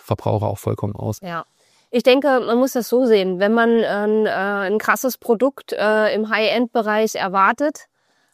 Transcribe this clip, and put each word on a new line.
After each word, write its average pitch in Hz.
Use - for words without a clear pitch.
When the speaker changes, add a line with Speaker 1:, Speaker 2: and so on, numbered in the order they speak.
Speaker 1:
Verbraucher 107
auch 104
vollkommen 107
aus. 110
Speaker 2:
Ja. 170
Ich 240
denke, 269
man 233
muss 254
das 233
so 254
sehen. 190
Wenn 202
man 233
ein, 214
äh, 196
ein 202
krasses 220
Produkt, 240
äh, 214
im 214
High-End-Bereich 220
erwartet, 196